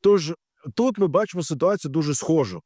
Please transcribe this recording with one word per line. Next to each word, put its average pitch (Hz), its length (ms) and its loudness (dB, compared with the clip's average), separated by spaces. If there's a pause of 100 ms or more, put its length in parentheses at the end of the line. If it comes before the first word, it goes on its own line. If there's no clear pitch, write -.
Тож 175 320 4 (420)
тут 233 220 0
ми 196 100 2
бачимо 175 360 0
ситуацію 160 480 -2
дуже 147 240 -2
схожу 120 500 0